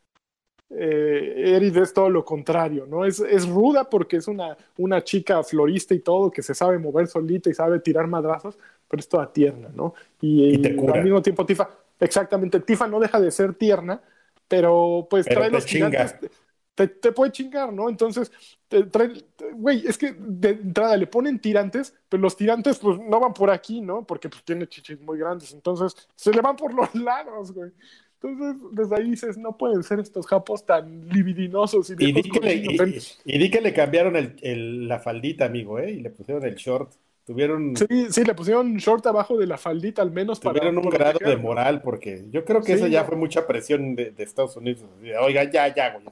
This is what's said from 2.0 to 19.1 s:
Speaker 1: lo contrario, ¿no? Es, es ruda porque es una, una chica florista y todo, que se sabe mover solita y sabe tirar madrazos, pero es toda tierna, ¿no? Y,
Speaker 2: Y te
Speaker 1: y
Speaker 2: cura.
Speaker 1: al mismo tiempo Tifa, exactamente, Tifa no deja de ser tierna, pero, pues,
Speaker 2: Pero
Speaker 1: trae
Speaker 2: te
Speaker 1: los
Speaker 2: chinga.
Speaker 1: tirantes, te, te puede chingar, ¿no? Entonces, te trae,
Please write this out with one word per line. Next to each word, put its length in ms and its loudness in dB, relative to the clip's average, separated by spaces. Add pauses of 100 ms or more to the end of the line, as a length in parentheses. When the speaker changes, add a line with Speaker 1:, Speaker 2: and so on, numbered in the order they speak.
Speaker 1:
lo 140 2
contrario, 640 -2
¿no? 180 -4
Es, 160 -2
es 280 2
ruda 400 2
porque 280 0
es 120 -4
una, 280 -8 (200)
una 260 0
chica 400 0
florista 520 0
y 60 0
todo, 300 2
que 120 -6
se 120 -6
sabe 240 2
mover 280 0
solita 440 -2
y 40 0
sabe 260 0
tirar 260 0
madrazos, 520 -4 (300)
pero 120 -6
es 80 -16
toda 240 0
tierna, 420 2
¿no? 200 -6 (260)
Y, 340 6
Speaker 2:
Y 40 4
te 160 2
Speaker 1:
y 20 -2
Speaker 2:
cura. 180 2
Speaker 1:
al 100 2
mismo 180 4
tiempo 240 0
Tifa, 240 0 (300)
exactamente, 600 0
Tifa 260 0
no 140 -2
deja 180 2
de 120 4
ser 240 0
tierna, 480 0 (440)
pero, 640 4
pues, 160 2
Speaker 2:
Pero 140 4
Speaker 1:
trae 80 2
Speaker 2:
te 80 2
Speaker 1:
los 100 -2
Speaker 2:
chinga. 240 0
Speaker 1:
tirantes, 400 -2 (440)
te, 140 2
te 240 0
puede 200 2
chingar, 400 -6
¿no? 160 -4
Entonces, 420 -2 (380)
te 160 4
trae, 240 2 (280)